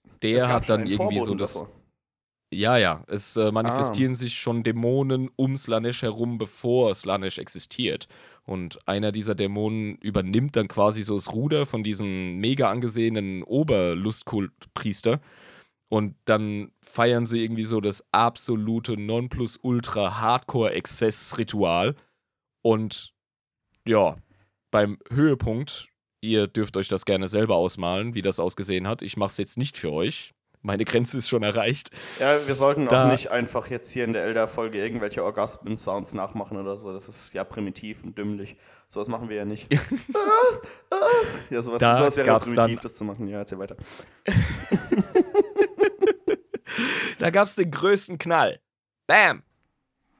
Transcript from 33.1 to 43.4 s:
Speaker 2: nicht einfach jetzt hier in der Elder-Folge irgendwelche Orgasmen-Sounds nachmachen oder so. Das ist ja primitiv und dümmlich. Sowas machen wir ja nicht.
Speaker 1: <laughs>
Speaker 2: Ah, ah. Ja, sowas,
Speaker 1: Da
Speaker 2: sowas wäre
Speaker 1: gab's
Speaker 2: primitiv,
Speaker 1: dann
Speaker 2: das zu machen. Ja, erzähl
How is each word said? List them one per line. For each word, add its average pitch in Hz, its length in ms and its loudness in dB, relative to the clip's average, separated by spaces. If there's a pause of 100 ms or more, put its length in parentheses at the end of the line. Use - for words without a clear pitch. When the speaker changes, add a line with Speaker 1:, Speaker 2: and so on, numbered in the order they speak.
Speaker 2:
nicht - 180 0
einfach 120 400 -2
jetzt 120 220 -8
hier 123 120 -2
in 113 80 -2
der 101 120 0
Elder-Folge 113 540 -2
irgendwelche 104 440 -4
Orgasmen-Sounds 101 920 -4
nachmachen 101 440 -8
oder 98 180 -6
so. 104 160 -12
Das 98 160 -14
ist - 240 -8
ja 95 120 -6
primitiv 107 580 -10
und 104 160 -12
dümmlich. 101 380 -6 (320)
Sowas 104 200 -6
machen 117 200 -6
wir 107 80 -6
ja 104 80 -6
nicht. 104 280 -8
Speaker 1:
<laughs> 143 60 2 (360)
Speaker 2:
Ah, 427 440 4 (320)
ah. 381 60 -2 (540)
Ja, 120 120 -2
sowas, 117 160 -2
Speaker 1:
Da 117 200 8
Speaker 2:
sowas 139 180 6
wäre 135 100 4
Speaker 1:
gab's 113 200 6
Speaker 2:
primitiv, 117 340 4
Speaker 1:
dann - 20 -16
Speaker 2:
das 113 140 -10
zu 107 80 -6
machen. 101 240 -6
Ja, 101 100 -8
erzähl 98 220 -8